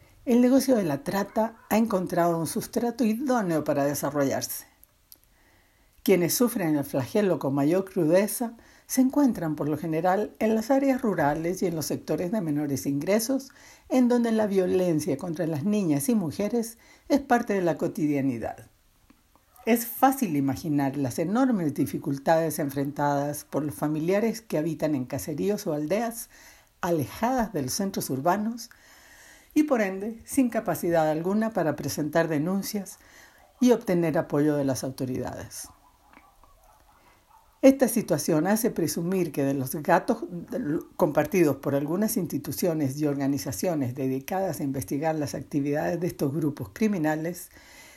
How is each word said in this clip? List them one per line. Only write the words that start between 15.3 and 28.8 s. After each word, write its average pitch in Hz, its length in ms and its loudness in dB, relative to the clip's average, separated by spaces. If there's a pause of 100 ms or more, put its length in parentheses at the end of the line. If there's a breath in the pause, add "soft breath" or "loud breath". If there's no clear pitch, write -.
las 156 160 -4
niñas 180 460 2
y 240 60 4
mujeres 208 640 -2 (300 soft breath)
es 277 140 2
parte 233 320 2
de 196 80 0
la 160 160 2
cotidianidad. 139 920 -2 (960)
Es 226 200 2
fácil 262 500 2
imaginar 139 640 0
las 135 200 -2
enormes 190 560 2
dificultades 147 840 0
enfrentadas 143 840 -2
por - 180 -2
los 151 100 -4
familiares 180 680 0
que - 160 -4
habitan 156 360 -2
en 127 120 -2
caseríos 175 600 -4
o 160 80 -2
aldeas 190 560 -4 (520 loud breath)
alejadas 185 720 0
de 156 80 -2
los 127 120 -4
centros 196 360 -4
urbanos 202 600 -2 (840 loud breath)